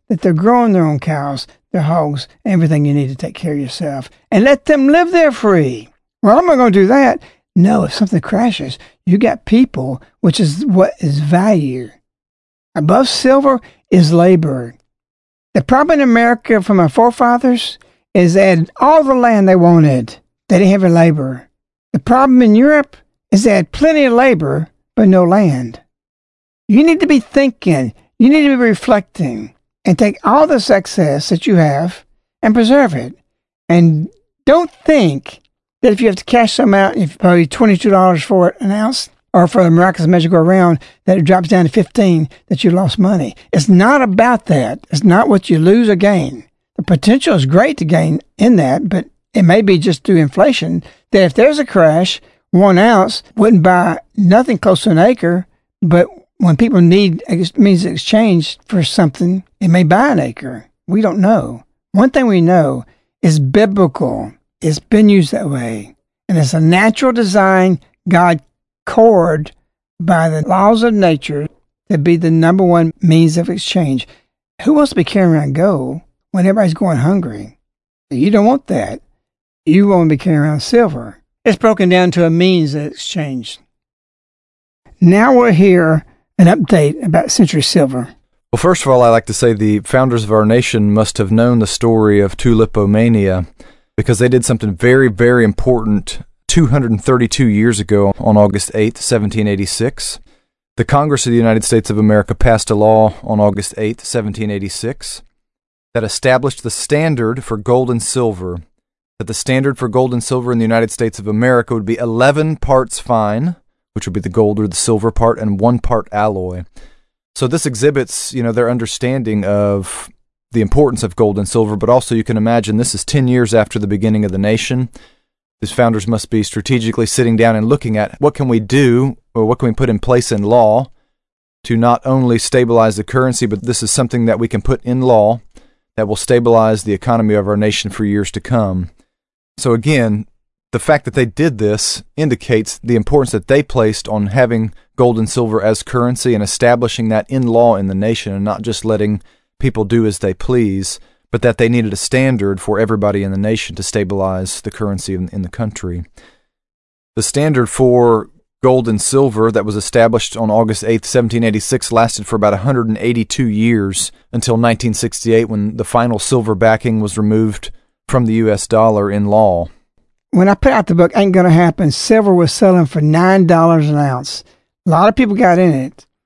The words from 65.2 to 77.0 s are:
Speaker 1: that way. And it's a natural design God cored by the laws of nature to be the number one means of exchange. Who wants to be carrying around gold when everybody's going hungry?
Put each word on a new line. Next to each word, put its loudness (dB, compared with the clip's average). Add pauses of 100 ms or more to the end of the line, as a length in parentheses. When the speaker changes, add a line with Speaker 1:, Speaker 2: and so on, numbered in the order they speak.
Speaker 1:
that -6
way. -8 (320)
And 0
it's 0
a 0
natural 2
design 2 (280)
God 2 (460)
cored 2 (460)
by 0
the -4
laws 2
of 0
nature -2 (420)
to 0
be 2
the 0
number 2
one 2
means 2
of -2
exchange. -4 (560)
Who 2
wants 2
to -10
be 2
carrying 2
around -2
gold -2 (280)
when 0
everybody's 0
going -2
hungry? -4 (520)